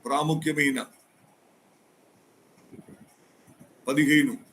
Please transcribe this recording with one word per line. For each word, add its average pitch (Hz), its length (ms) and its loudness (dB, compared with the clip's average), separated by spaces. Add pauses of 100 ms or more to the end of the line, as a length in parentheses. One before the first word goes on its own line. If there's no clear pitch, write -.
ప్రాముఖ్యమైన 147 800 -2 (3000)
పదిహేను, 143 500 2 (140)